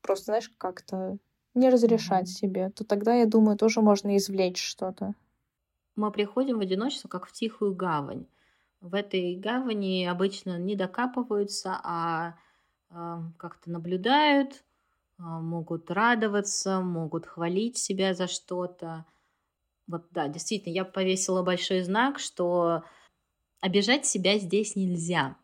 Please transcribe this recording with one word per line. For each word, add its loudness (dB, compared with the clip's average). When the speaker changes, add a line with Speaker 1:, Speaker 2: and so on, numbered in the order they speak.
Speaker 1:
Просто, -2
знаешь, -2
как-то -8
не 8
разрешать 4
Speaker 2:
Мгм. -12
Speaker 1:
себе, -4
то -10
тогда, 2
я 6
думаю, 6
тоже 4
можно 4
извлечь 0
что-то. -8
Speaker 2:
Мы 0
приходим 0
в -2
одиночество -4
как -10
в -20
тихую -4
гавань. -4
В -10
этой -2
гавани -2
обычно -2
не -4
докапываются, -4
а, -4
а, -10
как-то -14
наблюдают, 2
а, -10
могут -6
радоваться, 0
могут -4
хвалить -4
себя 0
за -2
что-то. -8
Вот -6
да, -2
действительно, -4
я 0
бы -18
повесила 2
большой 2
знак, 2
что 0
обижать 2
себя 2
здесь -2
нельзя. -2